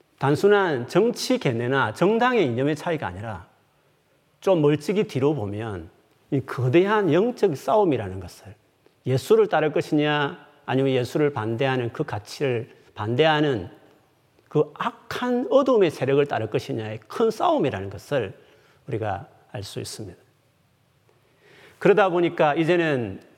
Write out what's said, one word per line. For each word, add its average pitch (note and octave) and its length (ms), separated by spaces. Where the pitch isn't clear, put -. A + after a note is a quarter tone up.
단순한 D3+ 720
정치 A#3+ 500
견해나 B2 540
정당의 A3+ 540
이념의 C3+ 300
차이가 D#3 300
아니라 F#2+ 400
좀 F3+ 220
멀찍이 D3+ 420
뒤로 C#3 300
보면 G2+ 560
이 C#3 100
거대한 F3 720
영적 G3 440
싸움이라는 B2 640
것을 F2+ 340
예수를 F#3 440
따를 D#3 240
것이냐 D3+ 720
아니면 C3 280
예수를 C#3 400
반대하는 A#2 600
그 D#3 120
가치를 A2+ 720
반대하는 C3+ 760
그 D3+ 260
악한 - 720
어둠의 C4 420
세력을 C#3 360
따를 A2 240
것이냐의 A#2 560
큰 A3+ 240
싸움이라는 C#3+ 580
것을 G2 460
우리가 G#2 400
알 G2+ 100
수 - 180
있습니다. G#2+ 380
그러다 F#3+ 300
보니까 E3+ 460
이제는 D#3 640